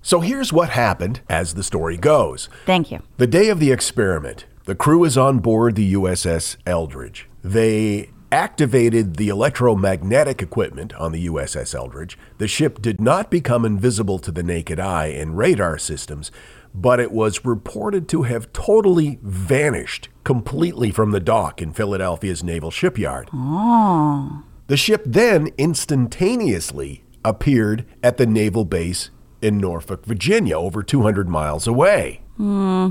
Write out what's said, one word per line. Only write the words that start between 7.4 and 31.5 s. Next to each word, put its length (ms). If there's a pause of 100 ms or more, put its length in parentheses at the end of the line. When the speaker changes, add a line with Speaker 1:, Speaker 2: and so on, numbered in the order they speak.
Speaker 1:
They 680 (180)
activated 840
the 140
electromagnetic 1120
equipment 540
on 180
the 80
U 180
S 160
S 180
Eldridge. 440 (200)
The 100
ship 340
did 200
not 300
become 340
invisible 540
to 120
the 120
naked 360
eye 280
and 300
radar 400
systems, 540 (420)
but 260
it 120
was 320
reported 680
to 140
have 300
totally 680
vanished 880 (140)
completely 680
from 200
the 80
dock 420
in 120
Philadelphia's 680
Naval 260
Shipyard. 640
Speaker 2:
Oh. 1080 (240)
Speaker 1:
The 80
ship 300
then 520
instantaneously 1500 (180)
appeared 640 (180)
at 140
the 80
naval 400
base 440 (320)
in 160
Norfolk, 480
Virginia, 520
over 260
two 200
hundred 260
miles 360